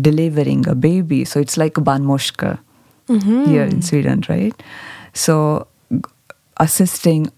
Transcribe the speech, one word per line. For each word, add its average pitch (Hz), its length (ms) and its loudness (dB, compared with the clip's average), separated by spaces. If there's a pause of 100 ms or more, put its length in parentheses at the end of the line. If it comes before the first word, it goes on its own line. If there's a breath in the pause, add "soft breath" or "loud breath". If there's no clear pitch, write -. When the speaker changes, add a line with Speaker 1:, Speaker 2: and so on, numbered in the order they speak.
Speaker 1:
delivering 151 680 2
a 151 60 0
baby. 151 500 0
So - 140 -4
it's 139 180 -2
like 160 200 0
a 156 60 2
barnmorska 139 760 -2 (500 soft breath)
Speaker 2:
Mm-hmm. 226 380 2
Speaker 1:
here 143 180 4
in - 180 -2
Sweden, 139 460 0
right? 185 260 -2 (600 loud breath)
So 151 520 0 (240)
g-, - 80 0 (600)
assisting 160 800 2